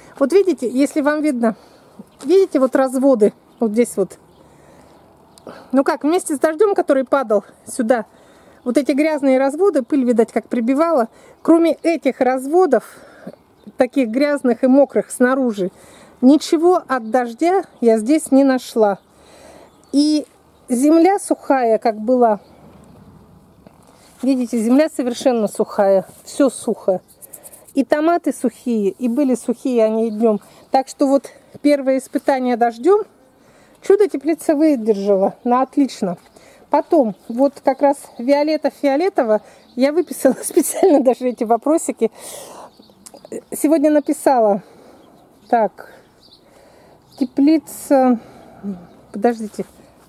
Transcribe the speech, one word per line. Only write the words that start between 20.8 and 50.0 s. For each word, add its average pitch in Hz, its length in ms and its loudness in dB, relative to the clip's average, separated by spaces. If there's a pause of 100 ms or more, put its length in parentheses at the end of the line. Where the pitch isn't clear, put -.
сухая, 247 600 0
как 214 200 -4
была. 226 420 2 (1800)
Видите, 247 360 -2
земля 254 360 2
совершенно 240 540 -2
сухая, 196 560 0 (200)
всё 269 260 0
сухо. - 500 -4 (720)
И 269 120 0
томаты 311 500 -4
сухие, 220 560 -6
и 247 180 -6
были 254 260 -2
сухие 240 480 -4
они 220 260 -2
и - 20 -8
днём. 214 300 -2 (300)
Так 262 180 0
что - 180 -4
вот 269 240 -2 (320)
первое 269 360 0
испытание 254 600 -2
дождём 240 460 0 (760)
чудо-теплица 330 760 0
выдержала 208 880 0
на 247 180 2
отлично. 247 560 -4 (520)
Потом, 294 440 2 (140)
вот 262 360 -2
как 269 160 0
раз 285 160 4 (220)
Виолетта 285 520 0
Фиолетова, 277 720 0 (340)
я 269 180 0
выписала 302 420 0
<laughs> - 80 -12
специально - 580 2
даже 254 280 0
эти 240 160 -6
вопросики, 233 640 -2 (1400)
сегодня 302 400 2
написала. 254 720 2 (840)
Так, - 460 -2 (1200)
теплица, 277 1000 0 (920)
подождите, 220 520 -4 (440)